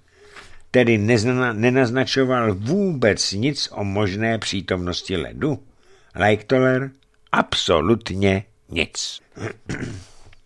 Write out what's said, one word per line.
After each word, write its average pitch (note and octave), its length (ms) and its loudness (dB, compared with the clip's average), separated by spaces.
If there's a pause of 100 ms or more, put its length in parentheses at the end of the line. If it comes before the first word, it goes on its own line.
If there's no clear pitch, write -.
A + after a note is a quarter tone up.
(720)
tedy A#2 280 4
nezna-, A#2+ 540 2
nenaznačoval B2 1040 2
vůbec B2 800 0
nic B2 400 -2
o G2+ 120 -6
možné G#2 540 -2
přítomnosti F2+ 800 -4
ledu?" D2+ 460 -4 (520)
Lightoller: C3 760 2 (420)
"Absolutně F#2+ 1120 0 (240)
nic." - 540 -6 (140)
<clears throat> A#2+ 640 -10 (440)